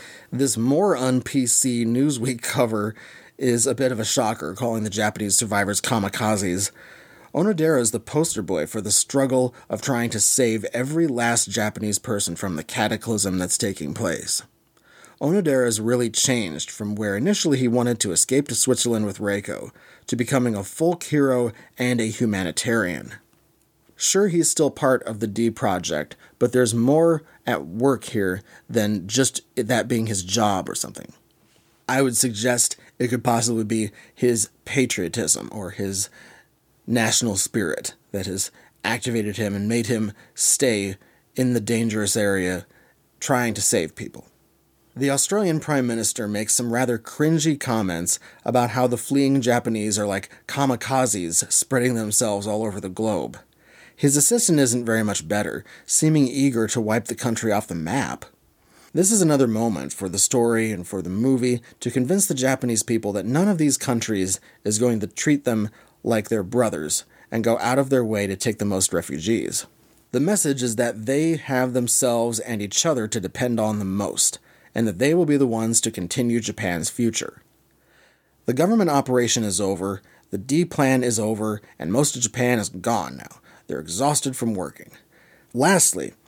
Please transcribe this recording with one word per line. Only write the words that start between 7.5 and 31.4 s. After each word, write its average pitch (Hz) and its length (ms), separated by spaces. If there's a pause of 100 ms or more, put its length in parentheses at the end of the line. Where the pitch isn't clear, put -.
is 117 120
the 110 80
poster 151 420
boy 80 240
for 107 160
the 101 80
struggle 127 640 (160)
of 113 100
trying 120 300
to 110 100
save 113 540
every 147 320
last 120 420
Japanese 107 500
person 101 380
from 92 200
the 78 80
cataclysm 107 760
that's 90 180
taking 87 380
place. - 480 (800)
Onodera 147 440
has 110 160
really 120 300
changed 104 600
from 104 240
where 104 220
initially 156 420
he 127 100
wanted 120 320
to 95 120
escape 139 360
to 123 60
Switzerland 117 520
with 98 120
Reiko, 101 520 (360)
to 127 100
becoming 123 380
a 98 100
folk 170 400
hero 131 480 (240)
and 123 240
a 110 40
humanitarian. 104 1080 (800)
Sure, 202 340
he's 165 200
still 147 220
part 131 320
of 110 180
the 113 60
D 110 240
Project, 87 640 (220)
but 120 140
there's 123 220
more 151 480 (240)
at 80 200
work 113 380
here 98 380 (280)
than 104 360
just 117 360 (140)
that 113 320
being 113 180
his 98 180
job 98 440
or 50 60
something. - 380 (760)